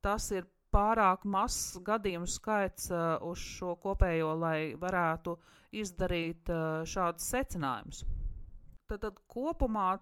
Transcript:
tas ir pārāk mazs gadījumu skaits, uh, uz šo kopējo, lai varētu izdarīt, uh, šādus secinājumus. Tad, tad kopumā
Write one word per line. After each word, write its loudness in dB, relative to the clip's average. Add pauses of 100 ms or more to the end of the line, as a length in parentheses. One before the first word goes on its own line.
tas 2
ir -2 (220)
pārāk 6
mazs 0
gadījumu -2
skaits, -2
uh, 2
uz -6
šo -6
kopējo, 2
lai -2
varētu -2 (380)
izdarīt, -2
uh, 0
šādus -2
secinājumus. -4 (840)
Tad, -6
tad -8
kopumā 0